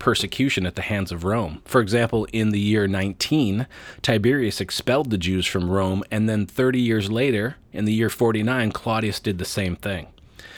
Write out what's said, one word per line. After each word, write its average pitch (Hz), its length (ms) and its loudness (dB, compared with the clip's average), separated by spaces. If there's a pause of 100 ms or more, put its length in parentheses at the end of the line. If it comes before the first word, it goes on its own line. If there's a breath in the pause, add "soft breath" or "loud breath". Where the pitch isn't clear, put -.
persecution 113 680 0
at 87 80 -4
the 92 80 -6
hands 98 300 -4
of 85 100 -6
Rome. 95 420 -2
For - 160 2
example, 113 520 0
in 110 180 2
the 104 80 2
year 104 300 2
nineteen, 98 800 0 (340 loud breath)
Tiberius 117 580 2
expelled 127 500 -2
the 104 80 2
Jews 90 280 0
from 90 240 0
Rome, 95 400 0
and 110 180 0
then 107 180 0
thirty 127 340 2
years 110 320 2
later, 120 460 0 (140)
in 101 120 -4
the 107 100 2
year 110 160 2
forty-nine, 113 600 2
Claudius 110 480 -2
did 101 180 -2
the 87 60 -4
same 92 320 -2
thing. 92 320 -6 (500 loud breath)